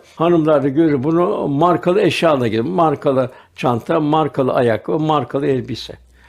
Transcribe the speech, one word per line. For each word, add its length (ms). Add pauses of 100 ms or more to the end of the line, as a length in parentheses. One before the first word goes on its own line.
(160)
hanımlar 480
da 40
görüyor 360
bunu, 440
markalı 540
eşyayla 460
gidiyor. 180
Markalı 640 (240)
çanta, 440
markalı 540
ayakkabı, 460
markalı 480
elbise. 500 (320)